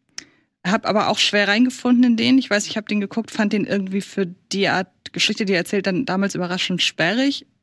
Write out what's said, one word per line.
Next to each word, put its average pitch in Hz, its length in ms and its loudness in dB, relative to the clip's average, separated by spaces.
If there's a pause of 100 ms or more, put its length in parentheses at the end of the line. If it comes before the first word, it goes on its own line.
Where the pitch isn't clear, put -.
(640)
hab 208 220 0
aber 202 220 2
auch 208 100 0
schwer 202 300 2
reingefunden 247 560 4
in 233 120 4
den. 247 220 4
Ich 254 120 -2
weiß, 208 160 0
ich - 100 -8
hab 214 120 -6
den 208 120 0
geguckt, 202 300 -6
fand 208 220 0
den 208 120 0
irgendwie 196 380 -2
für 196 240 -4
die 185 420 -4
Art 185 200 0 (240)
Geschichte, 208 320 -2
die 190 100 0
er 170 60 2
erzählt, 190 260 -2
dann 190 180 0
damals 190 300 -2
überraschend 180 480 -4
sperrig 240 640 0 (160)